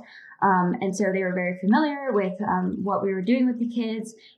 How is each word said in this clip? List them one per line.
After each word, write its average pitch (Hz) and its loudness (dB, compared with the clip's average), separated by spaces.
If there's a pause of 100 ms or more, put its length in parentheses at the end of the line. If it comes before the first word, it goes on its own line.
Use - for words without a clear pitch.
(420)
Um, 180 2
and 190 -2
so 196 0
they 190 0
were 180 -2
very 180 -2
familiar 269 2
with, 190 -2
um, 185 0
what 190 -2
we 196 0
were 185 -2
doing 247 4
with 240 0
the 240 -2
kids, 226 -4 (220)